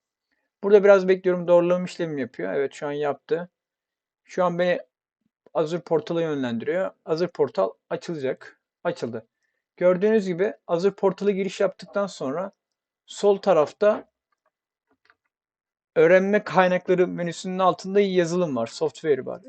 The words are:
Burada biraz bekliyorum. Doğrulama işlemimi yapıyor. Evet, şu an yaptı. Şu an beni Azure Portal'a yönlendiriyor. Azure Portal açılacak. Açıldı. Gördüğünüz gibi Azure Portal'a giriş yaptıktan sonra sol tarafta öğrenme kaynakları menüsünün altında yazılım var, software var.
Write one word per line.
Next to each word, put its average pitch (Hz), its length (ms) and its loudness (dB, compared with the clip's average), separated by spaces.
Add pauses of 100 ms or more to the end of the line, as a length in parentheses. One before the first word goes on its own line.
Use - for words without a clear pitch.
(640)
Burada 202 200 6
biraz 196 240 6
bekliyorum. 180 400 0
Doğrulama 175 380 4
işlemimi 160 360 -8
yapıyor. 175 320 -8
Evet, 143 200 -4
şu - 140 -10
an 143 40 -6
yaptı. 147 580 -4 (760)
Şu - 220 -4
an 175 140 -2
beni 180 200 0 (720)
Azure 160 280 -4
Portal'a 165 400 -2
yönlendiriyor. 147 680 -4 (140)
Azure 170 220 -2
Portal 165 420 -2 (200)
açılacak. 156 720 -8 (240)
Açıldı. 123 440 -8 (500)
Gördüğünüz 190 500 2
gibi 185 260 -2 (140)
Azure 175 260 0
Portal'a 196 380 0
giriş 190 280 -4
yaptıktan 196 480 -4
sonra 170 440 -8 (540)
sol 202 320 2
tarafta 196 720 2 (1900)
öğrenme 190 480 4
kaynakları 180 640 2
menüsünün 175 520 -8
altında 190 420 0
yazılım 175 540 0
var, 117 120 -2
software 147 580 -4
var. - 240 -10